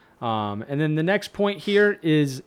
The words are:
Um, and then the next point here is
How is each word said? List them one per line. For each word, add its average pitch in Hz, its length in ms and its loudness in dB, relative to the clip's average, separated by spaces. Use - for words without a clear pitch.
Um, 107 460 -2
and 143 120 -4
then 156 140 0
the 156 80 0
next 196 300 -2
point 202 280 -2
here 202 420 2
is 147 440 2